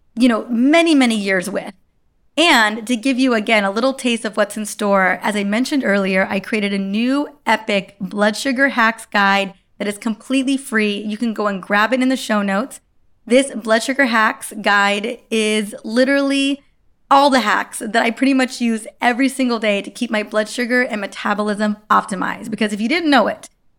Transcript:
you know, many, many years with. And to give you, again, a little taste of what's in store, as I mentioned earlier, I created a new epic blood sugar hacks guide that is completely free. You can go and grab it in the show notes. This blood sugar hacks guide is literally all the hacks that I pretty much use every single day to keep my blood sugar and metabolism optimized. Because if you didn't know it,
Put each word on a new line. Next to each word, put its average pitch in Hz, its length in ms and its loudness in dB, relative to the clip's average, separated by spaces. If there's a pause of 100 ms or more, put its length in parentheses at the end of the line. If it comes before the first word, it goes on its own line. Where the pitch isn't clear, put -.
(140)
you 240 140 4
know, 220 200 0
many, 302 460 4
many 247 220 4
years 196 320 0
with. - 240 -6 (640)
And 233 500 2
to 254 100 0
give 247 220 -2
you, 262 140 2
again, 220 320 2
a 196 60 0
little 233 240 0
taste 233 320 -4
of 208 100 -6
what's 208 220 -2
in 214 80 -6
store, 196 560 0
as 214 140 -2
I 202 80 -2
mentioned 240 400 -2
earlier, 196 440 2
I 208 100 -4
created 202 360 -2
a 196 40 -2
new 240 680 -2
epic 214 520 -2
blood 208 380 -2
sugar 269 340 0
hacks 226 360 0
guide 196 480 0 (240)
that 202 80 -4
is 208 120 -6
completely 262 580 -2
free. 214 400 -2
You 208 220 -8
can 226 160 -4
go 208 140 -2
and 190 140 -4
grab 208 300 0
it 254 80 0
in 254 80 2
the 262 80 2
show 220 240 -2
notes. 202 400 -2 (460)
This 262 280 2
blood 220 280 0
sugar 269 240 2
hacks 226 560 0
guide 202 580 2 (100)
is 214 440 0 (100)
literally 277 800 2 (480)
all 277 180 6
the 262 120 4
hacks 208 400 -2
that 233 220 0
I 240 80 2
pretty 262 220 2
much 254 260 0
use 226 280 -2 (160)
every 247 260 2
single 247 300 -2
day 202 240 0
to 202 80 -12
keep 226 200 -6
my 214 120 0
blood 214 260 -2
sugar 247 320 -2
and 233 220 -4
metabolism 208 720 -2 (140)
optimized. 196 600 -2
Because 214 220 -2
if 202 80 -6
you 226 80 -2
didn't 330 220 0
know 247 160 4
it, - 240 -10 (280)